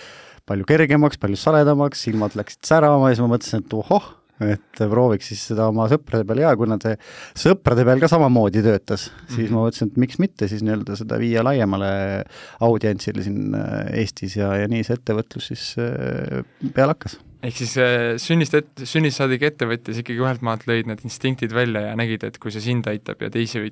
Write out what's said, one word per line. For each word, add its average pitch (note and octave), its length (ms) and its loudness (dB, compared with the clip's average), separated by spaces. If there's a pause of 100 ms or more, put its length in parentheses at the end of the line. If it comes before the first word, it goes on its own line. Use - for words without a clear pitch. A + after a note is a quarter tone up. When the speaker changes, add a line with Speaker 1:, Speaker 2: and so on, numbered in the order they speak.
(460)
Speaker 1:
palju G2 200 -4
kergemaks, D3+ 520 4
palju G2+ 200 -2
saledamaks, D3 640 2
silmad G#2+ 340 -2
läksid - 300 -10
särama D3 440 6
ja B2 60 4
siis A#2+ 100 0
ma A#2 120 2
mõtlesin, - 260 -4
et - 100 -8
ohoh, G#2 360 0 (320)
et G#2 480 -2
prooviks A2+ 420 2
siis G2+ 160 -10
seda A2 220 0
oma A2 180 0
sõprade A#2+ 400 0
peal A#2 160 0
ja D3+ 140 4
kuna A2 240 0
see A2 160 -2 (380)
sõprade B2+ 500 4
peal C3 160 6
ka D#3+ 80 4
samamoodi A#2+ 560 4
töötas, G#2 460 0 (180)
siis A#2 200 -2
Speaker 2:
Mhm. A#2 40 0
Speaker 1:
ma A2+ 160 2
mõtlesin, A2+ 240 -4
et - 40 0
miks B2 220 0
mitte F3 300 0
siis G#2 120 -4
nii-öelda G#2 360 -2
seda A2 200 -4
viia A#2 240 0
laiemale G2 840 0 (340)
audientsile G#2+ 640 0
siin, G2+ 320 -4
äh, G#2 460 -4
Eestis G2 340 -6
ja, G2+ 220 0
ja G#2 100 -2
nii A2+ 160 -2
see A#2 140 -2
ettevõtlus - 560 -6
siis, - 240 -12
äh, - 680 -6 (300)
peale C3+ 200 2
hakkas. - 240 -10 (260)
Speaker 2:
Ehk A#2+ 120 -6
siis, A#2+ 220 -6
äh, A#2+ 400 2
sünnist D#3+ 380 0
et-, D3 340 -2
sünnist D#3 320 0
saadik C3 220 0
ettevõtjas A#2+ 580 -2
ikkagi A#2+ 160 -8
ühelt B2+ 240 -2
maalt A2+ 240 -4
lõid A#2 220 0
need G#2+ 180 -8
instinktid A#2+ 480 -4
välja A#2 280 0 (100)
ja A2 40 -6
nägid, A2+ 280 -4
et G#2+ 160 -10
kui A2+ 120 -10
see G#2+ 80 -8
sind A#2 280 -2
aitab - 340 -6
ja A2 80 -6
teisi A2+ 320 -4 (100)